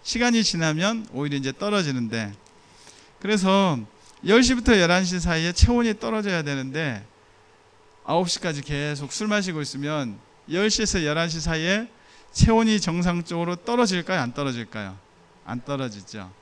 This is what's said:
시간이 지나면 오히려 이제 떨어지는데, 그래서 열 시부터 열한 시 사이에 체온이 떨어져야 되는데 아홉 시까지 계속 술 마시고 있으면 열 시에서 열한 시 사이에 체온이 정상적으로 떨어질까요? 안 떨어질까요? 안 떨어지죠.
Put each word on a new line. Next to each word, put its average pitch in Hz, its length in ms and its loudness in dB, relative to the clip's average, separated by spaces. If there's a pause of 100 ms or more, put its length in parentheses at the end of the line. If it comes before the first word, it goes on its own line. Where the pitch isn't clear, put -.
시간이 233 380 2
지나면 175 680 0
오히려 143 240 -2
이제 135 160 -4
떨어지는데, 127 800 -2 (840)
그래서 190 580 2 (480)
열 220 180 6
시부터 240 360 4
열한 175 260 4
시 180 140 -2
사이에 165 340 0
체온이 233 460 4
떨어져야 208 440 -2
되는데 135 640 -4 (1000)
아홉 175 260 0
시까지 151 320 -4
계속 147 500 -6
술 214 140 -4
마시고 190 340 -2
있으면 139 560 -4 (360)
열 202 180 2
시에서 202 340 0
열한 160 240 0
시 160 120 -6
사이에 165 480 -2 (420)
체온이 220 500 4
정상적으로 175 760 -2
떨어질까요? 185 640 0
안 120 120 -4
떨어질까요? 110 640 -6 (480)
안 120 200 -8
떨어지죠. 104 680 -8 (120)